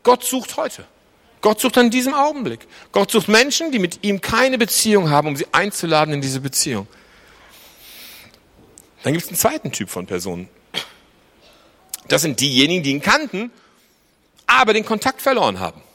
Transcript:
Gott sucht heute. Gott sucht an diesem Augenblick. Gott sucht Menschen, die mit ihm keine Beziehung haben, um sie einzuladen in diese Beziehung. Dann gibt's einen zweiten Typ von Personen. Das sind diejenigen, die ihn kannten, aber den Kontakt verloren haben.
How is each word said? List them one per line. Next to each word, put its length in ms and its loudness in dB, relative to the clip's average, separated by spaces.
Gott 220 2
sucht 320 -6
heute. 300 -6
Gott 180 4
sucht 180 2
an 120 6
diesem 240 0
Augenblick. 480 -2
Gott 180 0
sucht 160 2
Menschen, 460 2
die 60 0
mit 240 -4
ihm 180 -2
keine 360 0
Beziehung 520 2
haben, 180 4
um 80 -4
sie 160 -6
einzuladen 640 0
in 80 -4
diese 180 -4
Beziehung. 480 -4
Dann 80 -2
gibt's 160 -4
einen 100 -10
zweiten 360 -2
Typ 160 -8
von 180 -10
Personen. 400 -8
Das 140 2
sind 180 -4
diejenigen, 420 2
die 100 -2
ihn 100 -4
kannten, 500 -2
aber 240 4
den 140 2
Kontakt 360 -4
verloren 380 0
haben. 220 -8